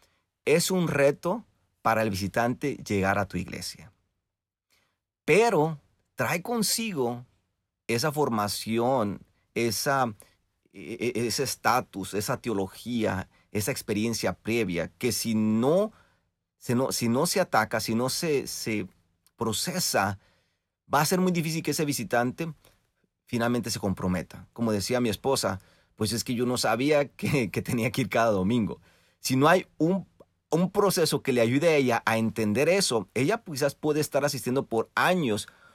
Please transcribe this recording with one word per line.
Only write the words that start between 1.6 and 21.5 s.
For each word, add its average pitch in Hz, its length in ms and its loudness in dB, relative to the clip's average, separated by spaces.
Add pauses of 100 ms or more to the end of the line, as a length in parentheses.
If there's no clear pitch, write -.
para 110 220 2
el 110 80 0
visitante 117 680 -2
llegar 98 420 0
a 101 80 0
tu - 120 -8
iglesia. - 540 -10 (1300)
Pero 160 560 4 (340)
trae 139 280 -4
consigo 175 840 -2 (600)
esa 123 260 -2
formación, 117 1120 0 (300)
esa, 120 600 0 (580)
e-, 98 420 -6
e-, 117 120 -2
ese 107 180 -2
estatus, 107 680 -2
esa 104 260 -4
teología, 104 880 -4 (220)
esa 107 200 -4
experiencia 107 640 -2
previa, 95 540 -2 (100)
que 123 140 -2
si 113 220 -2
no, 120 580 2 (640)
si - 160 -4
no, 131 180 0
si 120 160 -2
no 131 180 2
se 190 140 0
ataca, 110 400 0
si 113 140 -2
no 123 140 0
se, - 380 -2
se 107 400 -6 (500)
procesa, 110 840 -2 (760)
va 135 80 4
a 156 60 2
ser 180 140 2
muy 185 120 2
difícil 165 300 -2